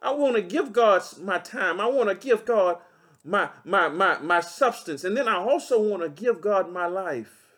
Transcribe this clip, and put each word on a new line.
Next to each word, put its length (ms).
I 80
wanna 320
give 300
God 300
s-, 140
my 220
time. 420
I 60
wanna 280
give 300
God 340
my, 260
my, 240
my, 300
my 220
substance. 640
And 120
then 120
I 80
also 440
wanna 280
give 320
God 320
my 140
life. 600